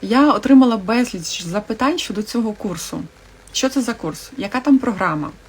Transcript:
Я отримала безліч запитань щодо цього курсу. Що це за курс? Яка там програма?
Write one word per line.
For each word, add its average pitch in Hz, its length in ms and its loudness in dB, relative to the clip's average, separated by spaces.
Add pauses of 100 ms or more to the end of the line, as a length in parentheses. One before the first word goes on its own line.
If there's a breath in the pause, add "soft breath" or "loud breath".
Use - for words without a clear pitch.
Я 254 300 4
отримала 247 440 6
безліч 202 640 -2
запитань 220 560 -2
щодо 208 240 -6
цього 220 300 -4
курсу. 175 500 -8 (500)
Що - 160 0
це 262 140 -2
за 233 120 -4
курс? - 420 -10
Яка 277 240 -6
там 269 180 4
програма? 175 520 -2 (180)